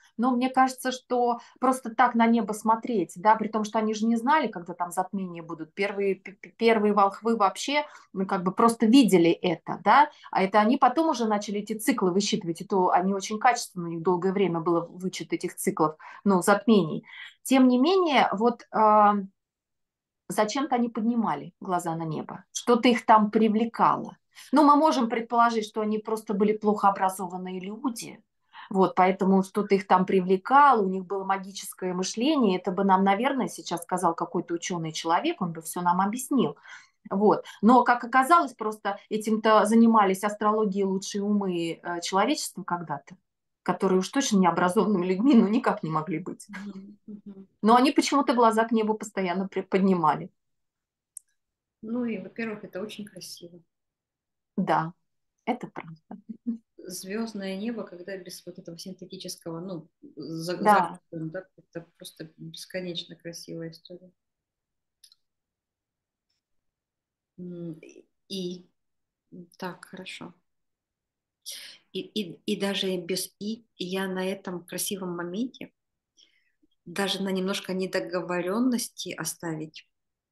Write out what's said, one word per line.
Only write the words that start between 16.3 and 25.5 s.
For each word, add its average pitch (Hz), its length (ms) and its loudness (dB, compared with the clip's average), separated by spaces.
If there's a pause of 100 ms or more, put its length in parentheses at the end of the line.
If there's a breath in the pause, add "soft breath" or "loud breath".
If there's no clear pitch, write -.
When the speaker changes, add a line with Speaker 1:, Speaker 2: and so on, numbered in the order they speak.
Speaker 1:
затмений. 190 600 2 (400 loud breath)
Тем 262 240 4
не 247 100 4
менее, 311 540 2
вот, 233 400 0
а, 214 440 6 (1120)
зачем-то 220 460 0
они 240 140 0
поднимали 208 720 -4
глаза 175 340 -2
на 165 100 -4
небо, 151 480 -8
что-то 240 360 2
их 240 160 0
там 214 260 6
привлекало. 220 840 0 (360 loud breath)
Ну, 294 100 6
мы 285 140 8
можем 285 320 2
предположить, 233 580 0